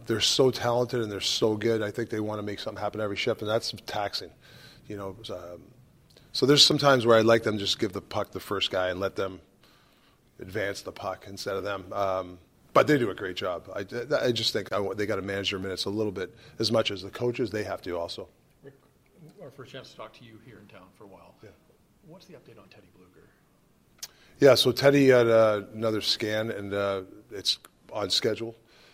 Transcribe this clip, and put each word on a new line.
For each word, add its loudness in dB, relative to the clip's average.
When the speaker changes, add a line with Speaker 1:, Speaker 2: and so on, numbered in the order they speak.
Speaker 1:
they're -2
so 4
talented 0
and -4
they're -6
so 0
good. 0
I -4
think -6
they -4
wanna -6
make -8
something -10
happen -6
every -4
shift, -2
and -4
that's -2
taxing. -6
You -10
know, -10
um, -14
so 0
there's 8
some 4
times 6
where 8
I 8
like 6
them -2
just -4
give -2
the -8
puck -6
the -12
first -4
guy 0
and -6
let -2
them -6
advance -6
the -12
puck -10
instead -6
of -6
them. -8
Um, -4
but 6
they 4
do -2
a -8
great -10
job. -6
I, -6
I 4
just -2
think -4
I, 0
they -2
gotta -4
manage -4
their -4
minutes -6
a -4
little -2
bit -8
as 0
much 2
as -8
the -14
coaches. -4
They -4
have -8
to -6
also. -8
Speaker 2:
Rick, -20
our -18
first -20
chance -16
to -20
talk -16
to -20
you -20
here -20
in -20
town -20
for -20
a -20
while. -20
Speaker 1:
Yeah. -20
Speaker 2:
What's -20
the -20
update -20
on -20
Teddy -20
Bluger? -20
Speaker 1:
Yeah, 10
so 4
Teddy 6
had, 8
uh, 6
another -2
scan, -2
and, -8
uh, -2
it's -4
on -4
schedule. -2